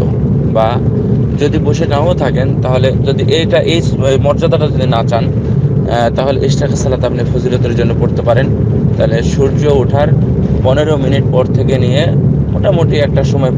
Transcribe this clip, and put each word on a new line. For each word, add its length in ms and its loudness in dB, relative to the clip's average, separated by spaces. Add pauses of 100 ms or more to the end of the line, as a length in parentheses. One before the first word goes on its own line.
(560)
বা 120 2 (720)
যদি 180 0 (100)
বসে 200 0
নাও 260 0
থাকেন, 340 -2 (140)
তাহলে 260 0 (200)
যদি 160 2 (100)
এইটা, 260 0
এই 200 0 (460)
মর্যাদাটা 420 0
যদি 200 -2
না 220 0
চান, 180 0
আহ, 880 0
তাহলে 300 0
ইশরাকের 380 0
সালাত 200 -2
আপনি 180 -2 (100)
ফজিলতের 440 0
জন্য 240 0
পড়তে 220 0
পারেন। 260 2 (500)
তাহলে 260 0
সূর্য 400 0 (180)
ওঠার 260 0 (560)
পনেরো 340 2
মিনিট 340 0
পর 140 2
থেকে 320 0
নিয়ে 260 2 (560)
মোটামুটি 380 0
একটা 260 0
সময় 340 0